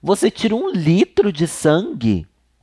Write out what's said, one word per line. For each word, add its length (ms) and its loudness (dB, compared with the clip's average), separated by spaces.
Você 300 0
tira 240 -2
um 160 -4
litro 600 2
de 160 -2
sangue? 760 0